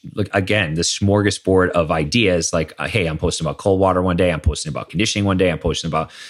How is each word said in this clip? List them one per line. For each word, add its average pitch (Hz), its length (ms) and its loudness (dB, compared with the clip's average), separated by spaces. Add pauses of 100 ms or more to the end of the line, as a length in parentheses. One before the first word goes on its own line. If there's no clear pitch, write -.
(140)
like, 104 200 -4
again, 98 400 0
this 85 240 -2
smorgasbord 98 720 2
of 85 200 0
ideas, 85 640 0
like, 82 280 -2
uh, 73 100 -4
hey, 95 180 0
I'm 78 100 -4
posting 82 280 -2
about 73 140 -6
cold 98 200 2
water 92 220 2
one 90 160 0
day, 90 160 2
I'm 78 80 -4
posting 76 300 -4
about 62 180 -10
conditioning 101 340 0
one 98 140 2
day, 92 140 4
I'm 76 80 -4
posting 82 280 -4
about, 78 240 -2 (180)